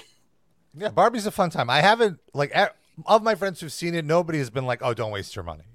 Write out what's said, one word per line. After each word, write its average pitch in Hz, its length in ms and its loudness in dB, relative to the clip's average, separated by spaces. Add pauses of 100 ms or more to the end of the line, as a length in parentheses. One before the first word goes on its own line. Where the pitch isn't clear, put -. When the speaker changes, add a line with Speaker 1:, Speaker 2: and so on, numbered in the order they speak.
Speaker 1:
<laughs> - 40 -20 (640)
Speaker 2:
Yeah, 190 140 -6
Barbie's 208 380 2
a 208 40 -4
fun 180 200 0
time. 135 180 -2
I 143 140 4
haven't, 208 360 4 (140)
like, 143 240 -2
e-, 196 80 6 (400)
of 208 180 4
my 220 120 0
friends 190 260 -4
who've 160 100 -12
seen 175 240 -6
it, 165 120 -4
nobody 165 320 2
has 131 100 -2
been 131 160 -4
like, 123 180 -2
"Oh, 123 120 0
don't 110 160 -4
waste 98 260 -8
your 95 60 -10
money." 82 220 -12 (100)